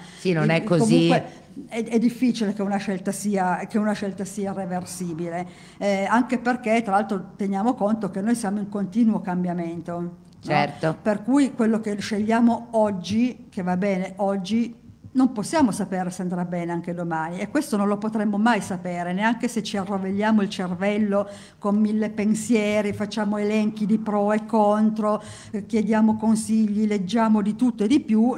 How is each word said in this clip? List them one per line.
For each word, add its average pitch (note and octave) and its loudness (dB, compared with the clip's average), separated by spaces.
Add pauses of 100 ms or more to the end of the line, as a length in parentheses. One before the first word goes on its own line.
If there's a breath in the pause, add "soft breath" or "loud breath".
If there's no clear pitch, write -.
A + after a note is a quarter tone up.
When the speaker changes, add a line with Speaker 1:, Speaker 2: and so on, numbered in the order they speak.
(200 loud breath)
Speaker 1:
Sì, F3+ 0
non D#3+ 2
Speaker 2:
Il, D#3 4
Speaker 1:
è E3 2
così. - 2 (280)
Speaker 2:
comunque B3+ 2 (420 loud breath)
è, A3+ -4
è A3+ 2
difficile A#3 0
che G#3 -6
una G3 0
scelta G3 -4
sia, F#3 0
che - -4
una G#3+ 2
scelta G3 -6
sia G3 -6
reversibile, F3 -6 (320 loud breath)
eh, G3 0
anche A#3+ 2
perché A#3 0
tra G3+ -2
l'altro G3+ -2
teniamo G3+ 0
conto G#3+ -2
che F#3+ -6
noi A3+ 0
siamo G#3 -2
in G3 -6
continuo G3+ 0
cambiamento, F3 -4
no? F3 -6 (280)
Speaker 1:
Certo. D3 -2
Speaker 2:
Per G#3 -2
cui C4+ 2
quello A3 2
che G#3 -4
scegliamo A3+ 0
oggi, G#3+ 0
che - -8
va F3+ 0
bene F#3 0
oggi, G3+ -2 (400)
non C4 4
possiamo C4 0
sapere F#3 -4
se F3+ -6
andrà F3+ -4
bene F3 -4
anche E3+ -4
domani, E3+ -4
e G3+ -6
questo C4 -2
non G3+ 0
lo G#3 0
potremmo G#3+ -2
mai A3 4
sapere, F3+ -6
neanche A#3 0
se A#3 -4
ci G#3 -4
arrovelliamo G3 0
il G3 2
cervello G3+ 0 (300 loud breath)
con G#3 0
mille G#3+ 2
pensieri, G#3+ 2
facciamo G#3 -4
elenchi G#3+ 0
di G#3+ 2
pro G#3 0
e A3 0
contro, G#3+ 2 (300 loud breath)
eh, G#3 -6
chiediamo A3 4
consigli, G#3+ 2
leggiamo G#3 2
di G#3 0
tutto A#3+ 0
e G#3 4
di C#4+ 4
più, A3 4